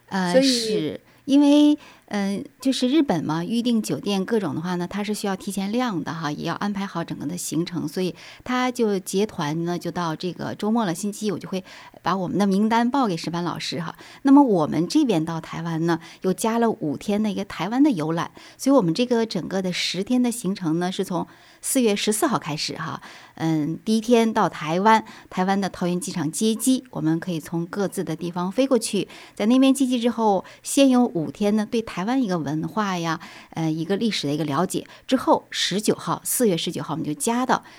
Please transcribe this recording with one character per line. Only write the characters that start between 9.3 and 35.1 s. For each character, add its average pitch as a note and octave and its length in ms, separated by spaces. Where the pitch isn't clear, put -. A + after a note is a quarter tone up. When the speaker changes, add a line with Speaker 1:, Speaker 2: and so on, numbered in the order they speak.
Speaker 1:
呢， F3 140
就 F3 100
到 E3 260
这 F3+ 160
个 - 220
周 G#3 160
末 A3+ 160
了， E3 80
星 G3+ 180
期 G#3+ 140
一 G3+ 60
我 D3+ 80
就 F3 100
会 F#3 140
把 F#3 120
我 F3+ 120
们 - 100
的 G3+ 80
名 G3+ 240
单 A#3 220
报 C4+ 160
给 E3+ 100
石 E3 140
板 E3+ 120
老 E3 140
师 D#3+ 240
哈。 E3 140
那 C4+ 100
么 C#4+ 120
我 F3+ 240
们 D#3 200
这 D#4 160
边 F3 220
到 D#3+ 160
台 D#3+ 220
湾 E3 240
呢， E3 120
又 F#3 100
加 A3+ 280
了 A#3 100
五 D3 260
天 G#3 280
的 G#3+ 80
一 - 20
个 F#3+ 100
台 F3+ 260
湾 B3+ 120
的 D4+ 80
游 D#3 220
览， E3 180
所 - 160
以 C#4+ 40
我 A#3 80
们 E3 100
这 A#3+ 100
个 A#3 220
整 G3+ 220
个 F#3+ 160
的 F3+ 100
十 - 300
天 B3 180
的 A#3+ 100
行 A3 220
程 E3 240
呢， F3+ 140
是 F#3+ 120
从 F3+ 220
四 - 220
月 G#3 140
十 G#3 160
四 D#4 160
号 G#3+ 100
开 D3 180
始 - 220
哈。 C#3+ 240
嗯， D#3+ 460
第 A3 140
一 - 20
天 A3+ 320
到 G#3+ 160
台 D#3+ 320
湾， A3 240
台 F#3 140
湾 G3 160
的 F#3 100
桃 - 180
园 F3+ 120
机 F3 100
场 D#3 220
接 A3 240
机， B3+ 360
我 D#3 100
们 D#3+ 180
可 F3+ 120
以 D#3+ 80
从 E3+ 260
各 G3 200
自 F#3 160
的 D#3+ 140
地 F3 160
方 F3+ 180
飞 C4 160
过 C4 140
去， G3+ 300
在 G#3 140
那 C4 120
边 C4+ 140
接 C4+ 120
机 B3 140
之 A#3 100
后， G#3+ 360
先 C#4 240
有 B3 160
五 D#3+ 260
天 G#3 280
呢， G#3 120
对 A3+ 120
台 F#3+ 240
湾 B3+ 180
一 G3 60
个 F3+ 80
文 D#3 280
化 F#3+ 320
呀， E3 220
呃， D#3+ 200
一 D#3+ 140
个 F#3+ 140
历 A3 120
史 - 180
的 C#3+ 60
一 D3+ 40
个 D#3+ 80
了 C#3+ 200
解， - 220
之 C4 120